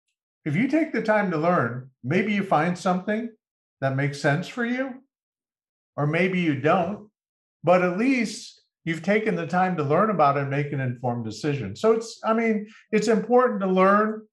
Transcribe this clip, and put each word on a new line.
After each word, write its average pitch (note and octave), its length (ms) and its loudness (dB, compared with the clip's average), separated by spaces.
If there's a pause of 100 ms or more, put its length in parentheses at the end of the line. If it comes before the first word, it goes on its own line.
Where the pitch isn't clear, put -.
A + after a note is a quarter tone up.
(460)
if D3 100 -2
you A#3 120 0
take D#4 260 0
the A#3 80 -2
time G#3 300 0
to D#3+ 60 -2
learn, D3 520 0 (140)
maybe G#3 300 0
you G3+ 100 0
find E3+ 340 0
something G#3 520 -2 (520)
that C3 140 -2
makes C#3 260 -4
sense D#3 260 0
for A#3+ 180 -6
you, B3+ 280 -4 (1040)
or C#3+ 100 0
maybe F3+ 320 0
you D#3 200 0
don't, F3+ 500 0 (540)
but F3 180 4
at F3+ 160 0
least B3 640 -2 (240)
you've D#3+ 180 -4
taken G#3 320 0
the E3 120 -4
time F3+ 300 0
to D3+ 60 0
learn E3 260 2
about D3 280 4
it C#3+ 40 0
and C3+ 80 -4
make C#3+ 240 -2
an C#3 80 -4
informed A#2+ 440 -4
decision. G#2+ 500 -4
So A3+ 180 4
it's, - 300 -6
I A3 100 2
mean, A3 340 0 (240)
it's G#3 160 0
important A3+ 540 2
to G3 60 0
learn, G3+ 540 2 (120)